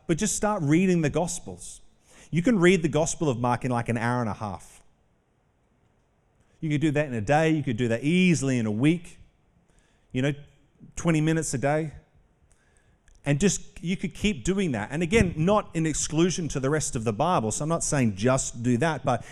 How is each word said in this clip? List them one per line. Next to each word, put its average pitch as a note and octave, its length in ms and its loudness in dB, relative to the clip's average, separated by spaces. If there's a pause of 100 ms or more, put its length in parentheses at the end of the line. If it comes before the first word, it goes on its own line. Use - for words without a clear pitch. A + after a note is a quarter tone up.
But E3+ 140 -2
just G#3+ 160 -2
start G#3 260 -2
reading E3+ 400 4
the D3 80 2
Gospels. - 720 -6 (480)
You E3 140 -2
can A#3 160 4
read F3 240 6
the D#3+ 60 2
Gospel D3 380 -2
of A#2 120 0
Mark A#2+ 260 -2
in, B2+ 60 0
like, A#2 180 -2
an A#2 80 0
hour A#2+ 240 0
and A2+ 80 -2
a F#2+ 40 -4
half. - 500 -12 (1800)
You D#3+ 100 -4
could D3 120 0
do D#3 100 2
that D3 160 0
in B2 80 -6
a A2 60 -2
day. D3+ 280 4
You D#3 140 2
could A#2 140 -2
do A#2+ 100 0
that A2+ 160 0
easily D3 560 2
in A2 80 0
a G#2+ 40 -2
week. D3 460 0 (920)
You B2+ 100 -4
know, C#3+ 120 0 (640)
twenty D#3+ 240 0
minutes D#3 340 0
a C#3 40 -2
day. D3 340 -2 (1300)
And C#3+ 140 2
just, G3 220 2 (200)
you F3 160 -4
could - 160 -8
keep F3+ 300 -2
doing F#3 300 0
that. G#2 180 -4
And D#3 100 -4
again, F3+ 340 2
not G3 380 2
in D#3+ 120 0
exclusion D#3 640 0
to D3 100 -4
the C3 100 0
rest D3+ 260 -2
of A2+ 80 -4
the A#2 80 -2
Bible. C3 400 0
So D3+ 120 -6
I'm D3+ 60 -4
not E3 140 -2
saying A#2+ 320 0
just B2+ 460 -2
do A#2+ 160 2
that. D3+ 260 -2
But B2+ 280 -2